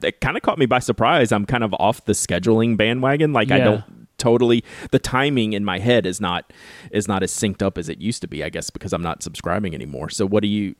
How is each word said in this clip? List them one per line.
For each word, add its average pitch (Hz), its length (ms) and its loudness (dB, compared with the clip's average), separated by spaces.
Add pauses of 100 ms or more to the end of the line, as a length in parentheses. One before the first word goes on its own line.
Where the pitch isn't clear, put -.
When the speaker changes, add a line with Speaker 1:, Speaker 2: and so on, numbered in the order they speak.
Speaker 1:
that - 180 -4
kinda 151 220 -2
caught 202 160 0
me 147 80 4
by 123 140 2
surprise. 123 520 2
I'm 104 140 2
kind 120 180 0
of 101 120 -2
off 104 280 0
the - 100 -2
scheduling 110 640 2
bandwagon. 131 560 2
Like, 120 200 2
I - 60 4
Speaker 2:
Yeah. 127 60 4
Speaker 1:
don't 107 200 2 (340)
totally, 120 460 4 (280)
the 135 80 4
timing 131 540 0
in 101 120 -2
my 92 140 -2
head 113 260 4
is 92 160 -4
not, 87 300 -4 (400)
is 104 160 -2
not 95 160 0
as 90 80 -2
synced 101 300 -2
up 98 160 0
as 85 120 -8
it 80 100 -10
used 104 220 -4
to 87 60 -8
be, 76 160 -8
I 80 60 -6
guess, 80 200 -8
because - 240 -8
I'm 82 80 -4
not 82 220 -6
subscribing 85 500 -4
anymore. 69 360 -10
So - 160 -2
what 101 180 2
do 107 40 0
you, 101 320 -2